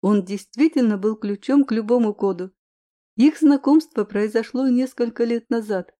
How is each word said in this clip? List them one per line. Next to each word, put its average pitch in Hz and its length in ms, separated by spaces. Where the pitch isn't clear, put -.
Он 202 240
действительно 220 720
был 214 180
ключом 220 480
к 269 80
любому 220 420
коду. 185 380
Их 294 220
знакомство 285 680
произошло 220 640
несколько 240 560
лет 233 260
назад 208 500